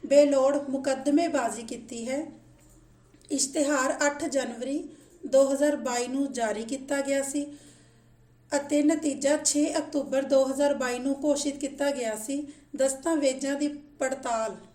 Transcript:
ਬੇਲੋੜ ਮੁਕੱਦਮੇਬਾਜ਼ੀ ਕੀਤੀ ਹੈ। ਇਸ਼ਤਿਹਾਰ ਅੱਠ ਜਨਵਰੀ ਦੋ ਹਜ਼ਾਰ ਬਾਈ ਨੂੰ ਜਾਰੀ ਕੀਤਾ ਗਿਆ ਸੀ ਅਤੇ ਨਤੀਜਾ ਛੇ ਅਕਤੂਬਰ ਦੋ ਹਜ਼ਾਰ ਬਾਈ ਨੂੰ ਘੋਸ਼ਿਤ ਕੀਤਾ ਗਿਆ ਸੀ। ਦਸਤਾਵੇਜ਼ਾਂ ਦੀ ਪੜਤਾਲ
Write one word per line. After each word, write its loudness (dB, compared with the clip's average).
ਬੇਲੋੜ 6
ਮੁਕੱਦਮੇਬਾਜ਼ੀ 0
ਕੀਤੀ -10
ਹੈ। -4
ਇਸ਼ਤਿਹਾਰ 0
ਅੱਠ -2
ਜਨਵਰੀ -4
ਦੋ 6
ਹਜ਼ਾਰ 2
ਬਾਈ -2
ਨੂੰ -2
ਜਾਰੀ -2
ਕੀਤਾ -4
ਗਿਆ 0
ਸੀ -4
ਅਤੇ 0
ਨਤੀਜਾ 2
ਛੇ 2
ਅਕਤੂਬਰ -2
ਦੋ 4
ਹਜ਼ਾਰ 2
ਬਾਈ -4
ਨੂੰ 0
ਘੋਸ਼ਿਤ 0
ਕੀਤਾ -2
ਗਿਆ -4
ਸੀ। -6
ਦਸਤਾਵੇਜ਼ਾਂ 0
ਦੀ 0
ਪੜਤਾਲ -2